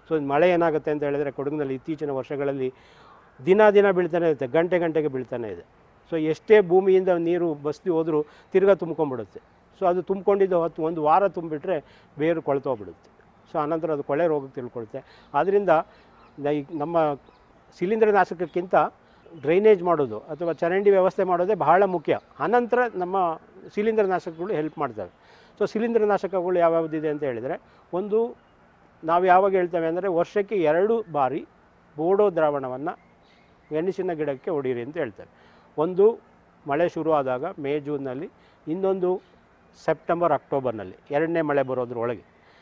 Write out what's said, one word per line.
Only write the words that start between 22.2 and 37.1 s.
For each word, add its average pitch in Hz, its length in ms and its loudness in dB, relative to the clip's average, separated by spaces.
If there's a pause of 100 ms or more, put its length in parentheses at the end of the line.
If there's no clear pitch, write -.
ಆನಂತರ 240 400 0 (160)
ನಮ್ಮ 180 440 -2 (360)
ಶಿಲೀಂಧ್ರನಾಶಕಗಳು 190 800 -2
ಹೆಲ್ಪ್ 156 240 -4
ಮಾಡ್ತವೆ. 110 320 -6 (500)
So 202 120 0
ಶಿಲೀಂಧ್ರನಾಶಕಗಳು 202 880 0
ಯಾವ್ಯಾವ್ದಿದೆ 160 500 0
ಅಂತ 147 140 -4
ಹೇಳಿದ್ರೆ, 131 380 -6 (320)
ಒಂದು 214 440 -2 (640)
ನಾವು 170 220 2
ಯಾವಾಗ 190 260 4
ಹೇಳ್ತೇವೆ 175 360 0
ಅಂದರೆ 180 200 -4
ವರ್ಷಕ್ಕೆ 196 480 -2
ಎರಡು 190 560 2
ಬಾರಿ 143 360 -2 (500)
ಬೋಡೋ 196 340 2
ದ್ರಾವಣವನ್ನ 147 580 -2 (840)
ಮೆಣಸಿನ 180 420 -2
ಗಿಡಕ್ಕೆ 147 380 -4
ಹೊಡೀರಿ 131 300 -2
ಅಂತ 143 160 -10
ಹೇಳ್ತೇವೆ. 110 500 -10 (300)
ಒಂದು 185 420 2 (500)
ಮಳೆ 165 200 0
ಶುರು 160 220 -2